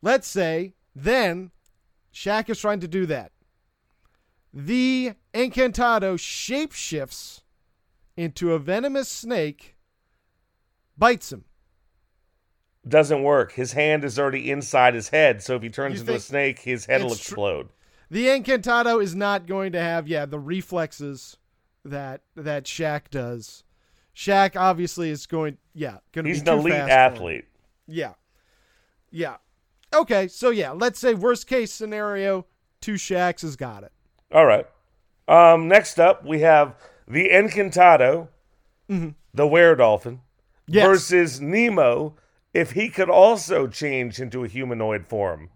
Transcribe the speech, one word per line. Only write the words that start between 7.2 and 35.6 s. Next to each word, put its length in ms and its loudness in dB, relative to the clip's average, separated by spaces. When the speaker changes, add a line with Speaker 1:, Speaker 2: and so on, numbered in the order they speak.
Speaker 1:
into 360 -4
a 60 0
venomous 480 -6
snake, 680 -8
bites 340 0
him. 140 -20
Speaker 2:
Doesn't 360 2
work. 300 2
His 200 -8
hand 300 0
is 160 -8
already 300 -4
inside 460 2
his 140 -10
head, 340 2
so 120 -6
if 60 -8
he 80 -12
turns 260 -8
Speaker 1:
You 60 -12
Speaker 2:
into 120 -6
a 20 -4
Speaker 1:
think 80 -10
Speaker 2:
snake, 360 -4
his 260 -10
head 180 0
will 100 -6
Speaker 1:
it's 80 -12
tr- 120 -14
Speaker 2:
explode. 360 -6
Speaker 1:
The 180 -4
Encantado 720 0
is 140 -6
not 300 -4
going 280 -8
to 60 -4
have, 280 -4
yeah, 180 -6
the 140 -12
reflexes 1000 -10
that, 360 -14
that 300 -10
Shaq 460 -8
does. 520 -12
Shaq 440 0
obviously 520 -2
is 160 -12
going, 300 -6
yeah, 260 -12
gonna 160 -8
Speaker 2:
He's 160 -4
Speaker 1:
be 60 0
Speaker 2:
an 80 4
Speaker 1:
too 40 0
Speaker 2:
elite 120 0
Speaker 1:
fast 140 -2
for 40 4
him. 80 8
Speaker 2:
athlete. 460 0
Speaker 1:
Yeah. 260 -10
Yeah. 240 -10
Okay, 340 2
so 220 -2
yeah, 220 -2
let's 280 -4
say 140 0
worst 340 -2
case 240 -4
scenario, 760 -6
two 140 -8
Shaqs 480 -4
has 120 -10
got 280 -14
it. 80 -20
Speaker 2:
All 120 8
right. 200 4
Um, 400 8